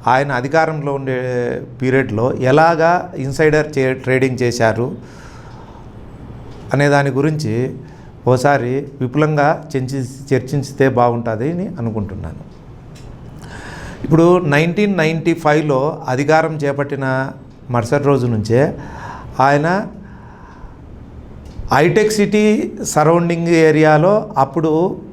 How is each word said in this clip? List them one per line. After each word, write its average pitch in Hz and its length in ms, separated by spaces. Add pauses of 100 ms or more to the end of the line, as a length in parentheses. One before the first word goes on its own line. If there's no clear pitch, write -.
ఆయన 135 240
అధికారంలో 147 640
ఉండే 127 680 (200)
పీరియడ్లో 127 520
ఎలాగా 160 840
ఇన్సైడర్ 151 600
చే-, 131 160
ట్రేడింగ్ 127 480
చేశారు 120 540 (1800)
అనే 143 160
దాని 143 200
గురించి 135 680 (520)
ఓసారి 135 600 (140)
విపులంగా 151 760
చర్చి-, 131 580
చర్చించితే 131 540
బాగుంటుంది 120 600
అని 175 180 (100)
అనుకుంటున్నాను. 104 580 (1700)
ఇప్పుడు 170 420
నైన్టీన్ 170 520
నైంటీ 160 360
ఫైవ్లో 151 760
అధికారం 156 480
చేపట్టిన 139 760 (380)
మరుసటి 123 340
రోజు 135 240
నుంచే 117 500 (640)
ఆయన 147 480 (1800)
హైటెక్ 175 400
సిటీ 214 600 (120)
సరౌండింగ్ 170 640
ఏరియాలో 160 920
అప్పుడు 160 760